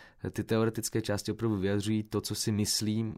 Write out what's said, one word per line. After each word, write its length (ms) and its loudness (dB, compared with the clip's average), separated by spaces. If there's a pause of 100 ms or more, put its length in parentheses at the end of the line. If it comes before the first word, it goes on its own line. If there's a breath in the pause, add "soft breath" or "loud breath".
(320 loud breath)
ty 120 -2
teoretické 580 0
části 300 -2
opravdu 240 0
vyjadřují 460 2
to, 180 -2
co 140 -4
si 180 0
myslím 640 0